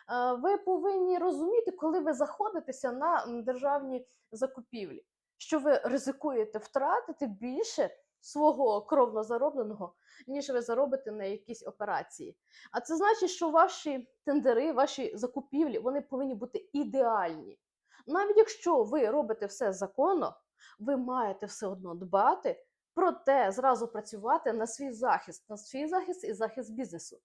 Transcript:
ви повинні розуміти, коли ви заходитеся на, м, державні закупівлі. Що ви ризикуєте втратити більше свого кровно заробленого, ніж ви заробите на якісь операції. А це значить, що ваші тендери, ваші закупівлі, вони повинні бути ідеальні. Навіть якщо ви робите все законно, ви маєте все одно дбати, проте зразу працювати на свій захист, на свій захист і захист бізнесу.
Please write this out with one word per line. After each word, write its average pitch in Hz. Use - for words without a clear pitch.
ви 339
повинні 370
розуміти, 359
коли 320
ви 302
заходитеся 277
на, 285
м, 233
державні 262
закупівлі. 226
Що -
ви 277
ризикуєте 247
втратити 311
більше 247
свого 269
кровно 226
заробленого, 226
ніж 277
ви 247
заробите 247
на 208
якісь 208
операції. -
А 220
це 311
значить, 381
що 339
ваші 311
тендери, 269
ваші 262
закупівлі, 262
вони 262
повинні 269
бути 226
ідеальні. 220
Навіть 403
якщо 349
ви 220
робите 220
все 202
законно, 214
ви 254
маєте 247
все 202
одно 185
дбати, 196
проте 269
зразу 240
працювати 226
на 220
свій 277
захист, 226
на 214
свій 262
захист 370
і -
захист 220
бізнесу. 196